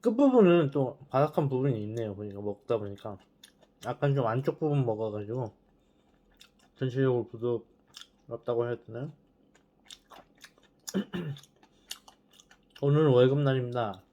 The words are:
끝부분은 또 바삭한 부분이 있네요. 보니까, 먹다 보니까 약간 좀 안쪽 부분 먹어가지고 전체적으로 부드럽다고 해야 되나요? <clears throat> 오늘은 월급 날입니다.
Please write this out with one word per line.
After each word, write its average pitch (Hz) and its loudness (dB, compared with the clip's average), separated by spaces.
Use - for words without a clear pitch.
끝부분은 220 6
또 135 -2
바삭한 147 0
부분이 127 -2
있네요. 110 -6
보니까, 101 -12
먹다 104 -4
보니까 101 -8
약간 139 -2
좀 131 0
안쪽 131 -2
부분 147 0
먹어가지고 110 -6
전체적으로 127 0
부드럽다고 117 -8
해야 120 -4
되나요? 123 -12
<clears throat> - -12
오늘은 143 4
월급 127 6
날입니다. 123 -2